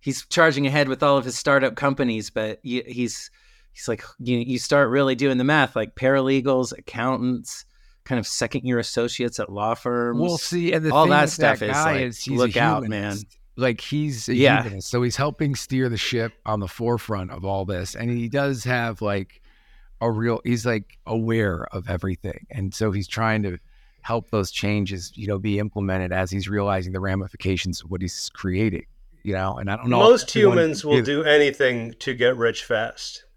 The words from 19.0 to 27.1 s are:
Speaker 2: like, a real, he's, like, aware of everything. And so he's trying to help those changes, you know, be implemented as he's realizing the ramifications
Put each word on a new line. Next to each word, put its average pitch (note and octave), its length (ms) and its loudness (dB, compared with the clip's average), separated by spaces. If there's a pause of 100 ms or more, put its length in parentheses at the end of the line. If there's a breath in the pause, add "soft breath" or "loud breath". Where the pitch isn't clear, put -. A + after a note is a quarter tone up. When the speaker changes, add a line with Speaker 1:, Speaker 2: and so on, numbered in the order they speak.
Speaker 2:
like, G2+ 400 -4 (580)
a A#2 80 0
real, A2+ 360 0
he's, A#2 200 -2
like, A2+ 320 -2 (100)
aware A2+ 680 0
of G2+ 180 -8
everything. F#2+ 600 -6
And G2 200 -4
so G#2+ 200 -2
he's G2 160 -4
trying A2 340 0
to F#2 160 -4 (440)
help A2+ 280 -4
those G2+ 220 0
changes, G2 640 -2
you G#2 100 -8
know, G2+ 140 -2
be G2+ 180 -2
implemented G2 540 -2
as F#2 180 -2
he's F#2+ 180 -4
realizing G2 440 0
the F#2 80 -4
ramifications F#2+ 840 -2